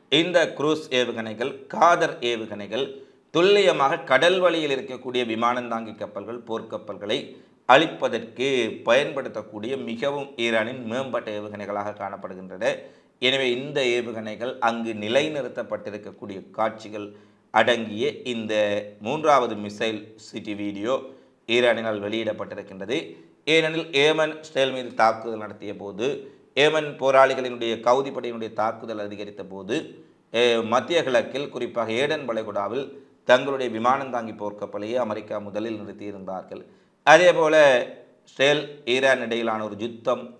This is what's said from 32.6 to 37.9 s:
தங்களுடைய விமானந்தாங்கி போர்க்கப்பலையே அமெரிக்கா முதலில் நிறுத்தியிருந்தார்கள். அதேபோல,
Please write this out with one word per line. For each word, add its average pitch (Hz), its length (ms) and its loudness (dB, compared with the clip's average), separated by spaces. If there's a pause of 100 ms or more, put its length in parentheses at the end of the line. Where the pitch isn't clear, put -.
தங்களுடைய 127 560 2
விமானந்தாங்கி 123 580 -2
போர்க்கப்பலையே 104 560 -8
அமெரிக்கா 107 440 -4
முதலில் 104 420 -6
நிறுத்தியிருந்தார்கள். 95 880 -12 (380)
அதேபோல, 160 520 8 (680)